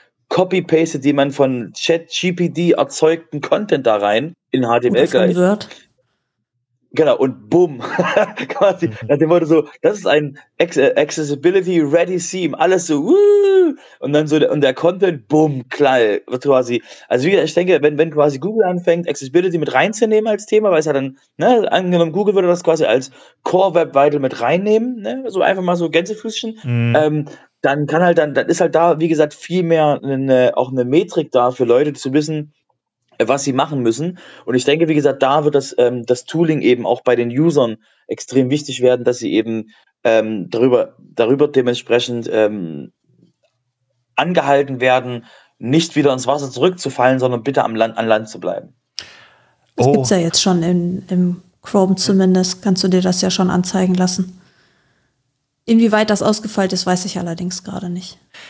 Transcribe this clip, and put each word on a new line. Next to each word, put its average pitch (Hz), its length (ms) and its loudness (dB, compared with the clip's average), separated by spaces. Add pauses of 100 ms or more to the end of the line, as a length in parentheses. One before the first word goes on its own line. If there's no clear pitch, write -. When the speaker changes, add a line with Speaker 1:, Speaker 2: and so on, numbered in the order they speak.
(280)
Speaker 1:
copy-pastet 165 800 0
jemand 139 280 0
von 127 400 -2
Chat 165 360 -2
G 180 240 -4
P 175 160 -2
T 165 220 -2
erzeugten 156 680 0
Content 139 480 -2
da 110 80 2
rein 107 380 -2 (180)
in 131 160 0
H 120 140 2
T 123 80 -2
M 101 60 0
L 120 80 2
Speaker 2:
Oder - 60 2
von 127 120 0
Speaker 1:
gleich. 180 160 2
Speaker 2:
Word. 190 320 0 (1200)
Speaker 1:
Genau, 139 260 2
und 107 320 -2
bumm. 160 300 2
<laughs> - 680 -2
Quasi 180 400 0
Speaker 3:
Mhm. 110 60 -8 (160)
Speaker 1:
nach 143 80 2
dem 156 120 2
Motto 165 160 2
so, 151 220 2 (140)
das 208 160 0
ist 180 100 -6
ein 147 300 0 (200)
Acc-, 170 220 -2
äh, 131 160 2
Accessibility 160 840 0
Ready 170 380 0
Theme, 175 380 -6
alles 175 300 0
so, 147 160 0
wuh! 381 720 4 (240)
Und 139 140 -4
dann 151 140 2
so 151 120 2
der, 160 120 2
und 147 100 0
der 131 120 2
Content, 180 540 -2
bumm, 147 420 0
knall, 127 580 2
wird 127 160 -8
quasi, 127 380 0 (280)
also 127 160 0
wie 190 60 2
gesagt, 160 180 2
ich - 40 -10
denke, 180 280 2
wenn, 147 160 2
wenn 160 140 0
quasi 147 280 0
Google 185 240 -2
anfängt, 175 460 0
Accessibility 170 480 -2
mit 135 160 -4
reinzunehmen 214 560 0
als - 160 -4
Thema, 214 260 2
weil 160 80 4
es 151 60 -2
ja 151 80 0
dann, 135 240 -4 (180)
ne, 233 340 2
angenommen, 175 440 0
Google 196 220 0
würde 185 120 4
das 175 160 0
quasi 165 220 2
als 131 260 0 (320)
Core 180 320 2
Web 160 180 0
Vital 143 280 4
mit 131 180 -4
reinnehmen, 208 640 0
ne, 254 260 -8
so 190 140 -4
einfach 190 220 2
mal 180 120 0
so 170 140 -2
Gänsefüßchen, 214 720 -4
Speaker 3:
Mhm. 120 340 0
Speaker 1:
ähm, 151 280 0 (360)
dann 143 260 0
kann 160 160 2
halt 175 160 4
dann, 151 140 0
dann 135 140 0
ist 170 140 0
halt 160 140 2
da, 160 260 2
wie 165 80 0
gesagt, 151 240 0
viel 180 300 -4
mehr 156 380 2
eine, 131 540 0
auch 127 160 -2
eine 127 140 -2
Metrik 151 480 0
da 123 180 2
für 127 140 -2
Leute 131 280 2
zu 135 200 -8
wissen, 151 400 -4 (640)
äh, 113 100 0
was 135 160 -2
sie 139 100 -2
machen 139 280 -2
müssen. 139 380 -4 (260)
Und 120 100 -4
ich 123 100 0
denke, 160 220 2
wie 160 80 0
gesagt, 139 280 2
da 143 200 2
wird 147 120 0
das, 139 240 -2
ähm, 123 260 0
das - 200 -2
Tooling 156 360 0
eben 120 240 2
auch - 160 -2
bei 123 140 2
den 120 140 -2
Usern 135 480 0 (300)
extrem 123 440 -2
wichtig 139 300 -6
werden, 123 220 2
dass 123 140 0
sie 113 160 -4
eben, 110 380 -2 (320)
ähm, 110 480 0
darüber, 120 480 2
darüber 135 480 0
dementsprechend, 120 840 -2
ähm, 101 600 -2 (1300)
angehalten 139 640 0
werden, 123 460 0 (340)
nicht 151 380 0
wieder 143 160 2
ins 117 140 -6
Wasser 139 220 -2
zurückzufallen, 131 720 0
sondern 123 240 -2
bitte 135 220 0
am 113 100 -6
Land, 110 220 -2
an 113 100 -2
Land 107 220 0
zu 90 100 -16
bleiben. 92 300 -8 (1080)
Speaker 2:
Das 123 120 2
Speaker 3:
Oh. 139 40 4
Speaker 2:
gibt's 135 180 0
ja 202 80 2
jetzt 165 240 0
schon 180 220 0
in, 180 460 -2
im 180 320 -2 (200)
Chrome 190 340 0
zumindest, 185 640 0
kannst 185 220 -2
du 196 40 0
dir 185 140 2
das 185 200 -2
ja 190 80 -2
schon 185 200 0
anzeigen 185 440 0
lassen. 180 460 -2 (1300)
Inwieweit 220 440 4
das 202 120 0
ausgefeilt 208 520 -2
ist, 185 120 -4
weiß 180 200 -2
ich 185 120 -10
allerdings 175 460 -8
gerade - 260 -10
nicht. 180 280 -12 (320)